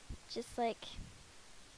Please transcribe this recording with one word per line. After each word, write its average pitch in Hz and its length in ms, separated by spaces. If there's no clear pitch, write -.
Just - 260
like, 233 280